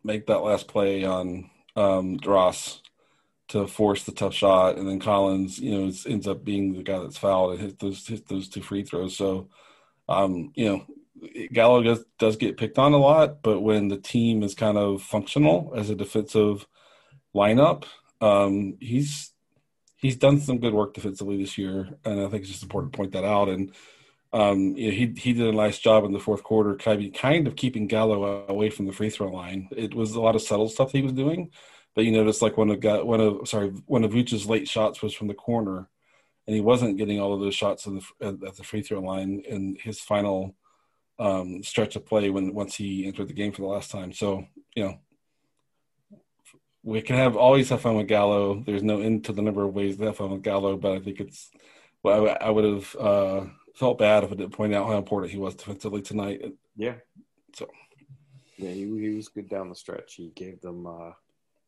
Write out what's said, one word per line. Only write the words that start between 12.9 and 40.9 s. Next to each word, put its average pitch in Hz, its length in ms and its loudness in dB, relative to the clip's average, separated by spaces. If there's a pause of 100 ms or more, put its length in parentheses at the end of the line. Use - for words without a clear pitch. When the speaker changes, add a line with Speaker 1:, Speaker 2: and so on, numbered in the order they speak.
Speaker 1:
a 147 40 6
lot, 147 460 6
but 104 180 2
when 107 260 2
the 98 100 -2
team 113 460 0
is 98 120 -4
kind 107 220 0
of 98 240 0
functional 151 760 2
as 104 140 -4
a 104 60 -2
defensive 104 680 0 (680)
lineup, 117 500 4 (340)
um, 101 600 2
he's, 135 520 -4 (640)
he's 131 220 0
done 143 220 6
some 135 200 -2
good 117 140 0
work 104 220 2
defensively 98 420 -6
this 98 200 -6
year, 95 320 -4 (140)
and 101 180 -2
I 98 60 -2
think 104 140 -4
it's 95 100 -12
just 92 120 -14
important 98 300 -6
to - 40 -10
point 98 140 -4
that 95 120 -4
out. 101 240 2
And, 95 240 -4 (600)
um, 98 420 2
you 113 140 -2
know, 95 80 0
he, 117 180 0
he 123 180 0
did 117 140 2
a 107 80 2
nice 107 220 2
job 110 260 6
in 98 100 -2
the 98 60 -4
fourth 104 240 -2
quarter, 104 320 2
kind 104 300 0
of, 98 80 -10
kind 147 340 2
of 113 80 -4
keeping 120 320 -2
Gallo 101 600 0
away 104 220 0
from 98 160 -6
the 98 40 -4
free 107 200 -4
throw 98 200 -6
line. 92 440 -10
It 110 180 -6
was 110 220 -2
a 113 60 -2
lot 113 140 4
of 110 60 2
subtle 107 260 0
stuff 131 240 0
he 139 100 2
was 131 120 -2
doing, 160 380 -2 (440)
but 110 80 4
you 113 80 4
notice, 107 300 4
like, 107 160 2
one 107 120 4
of 101 120 0
Ga-, 104 220 2
one 113 180 2
of, 107 260 0
sorry, 101 220 -2 (160)
one 120 180 2
of 107 80 0
Vooch's 117 340 0
late 110 220 0
shots 107 340 0
was 107 120 -6
from 107 140 -8
the 101 60 -6
corner, 98 540 -4 (580)
and 107 80 -4
he 107 80 2
wasn't 117 360 4
getting 104 240 -2
all 101 120 -2
of 98 60 -2
those 98 160 -2
shots 101 300 -2
in 98 100 -8
the, - 320 -12
at, 98 220 -10
at 92 80 -18
the - 60 -20
free 107 180 -6
throw 101 180 -8
line 95 480 -6
in 98 340 -8
his 110 200 -12
final, 98 540 -2 (640)